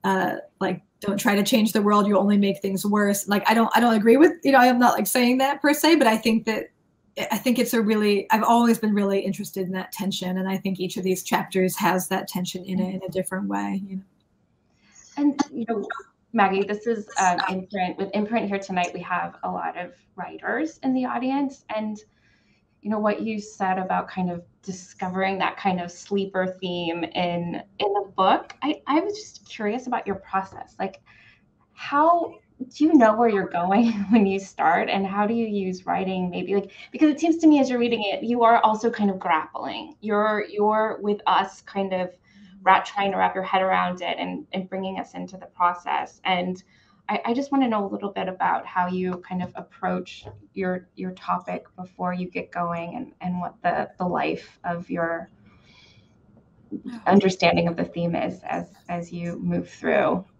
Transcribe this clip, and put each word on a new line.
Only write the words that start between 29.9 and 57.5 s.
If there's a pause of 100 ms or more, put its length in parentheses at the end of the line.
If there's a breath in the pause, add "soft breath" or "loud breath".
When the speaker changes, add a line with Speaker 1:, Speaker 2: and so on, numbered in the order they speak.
Speaker 2:
your
process.
Like, (720 soft breath)
how (400)
do
you
know
where
you're
going
<laughs>
when
you
start,
and
how
do
you
use
writing
maybe,
like, (200 loud breath)
because
it
seems
to
me
as
you're
reading
it,
you
are
also
kind
of
grappling.
You're,
you're
with
us
kind
of (540 loud breath)
wrap-,
trying
to
wrap
your
head
around
it
and,
and
bringing
us
into
the
process.
And (480 soft breath)
I,
I
just
wanna
know
a
little
bit
about
how
you
kind
of
approach (280)
your,
your
topic (120)
before
you
get
going,
and,
and
what
the,
the
life
of
your (1800 soft breath)
understanding